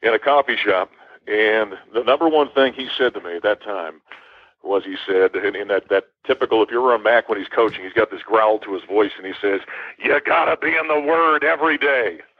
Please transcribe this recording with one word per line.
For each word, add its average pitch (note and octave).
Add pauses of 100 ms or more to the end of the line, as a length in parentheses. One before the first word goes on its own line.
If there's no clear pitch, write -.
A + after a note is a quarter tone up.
in A2+
a G#2+
coffee C#3
shop, F#2+ (360)
and G#2+ (200)
the A#2
number D3
one D3+
thing C3
he C3
said B2
to G2+
me F2
at E2+
that G#2
time E2+ (640)
was F#2+
he F#2+ (100)
said, F#2+
in, F#2+
in G2+
that, G2
that G2 (220)
typical, A#2+
if G2+
you're A#2+
around A#2+
Mac A2+
when G#2+
he's F#2
coaching, G#2
he's F#2+
got A2
this F2+
growl G#2+
to G2+
his F2+
voice, G#2
and F#2+
he F#2+
says, G2 (380)
You C3+
gotta D#3+
be D#3
in D#3+
the D3+
Word D#3
every D#3
day. B2 (200)